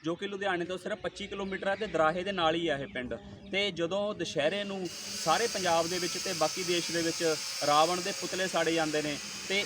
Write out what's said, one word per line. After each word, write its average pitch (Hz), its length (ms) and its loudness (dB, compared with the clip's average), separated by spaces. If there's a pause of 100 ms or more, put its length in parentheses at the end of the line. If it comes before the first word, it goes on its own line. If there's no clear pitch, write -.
ਜੋ 160 120 -2
ਕਿ 202 120 -8
ਲੁਧਿਆਣੇ 190 380 -2
ਤੋਂ 185 120 -6
ਸਿਰਫ 208 220 -6
ਪੱਚੀ 196 280 -6
ਕਿਲੋਮੀਟਰ 196 400 -4
ਆ 196 80 2
ਤੇ 208 120 -4
ਦਰਾਹੇ 165 360 4
ਦੇ 196 80 -2
ਨਾਲ 170 240 4
ਹੀ 170 120 0
ਆ 143 100 0
ਇਹ 135 100 -6
ਪਿੰਡ। 120 260 -6 (380)
ਤੇ 196 200 0
ਜਦੋਂ 185 420 0
ਦੁਸ਼ਹਿਰੇ 165 500 0
ਨੂੰ 196 260 -4
ਸਾਰੇ - 580 0
ਪੰਜਾਬ 170 400 2
ਦੇ 180 100 -2
ਵਿੱਚ 175 200 -2
ਤੇ 190 160 -2
ਬਾਕੀ 160 300 0
ਦੇਸ਼ 170 280 0
ਦੇ 165 100 0
ਵਿੱਚ 165 340 2 (320)
ਰਾਵਣ 160 340 6
ਦੇ 190 100 -2
ਪੁਤਲੇ 185 360 -2
ਸਾੜੇ 165 260 2
ਜਾਂਦੇ 156 280 2
ਨੇ, 147 160 -2 (320)
ਤੇ 196 160 0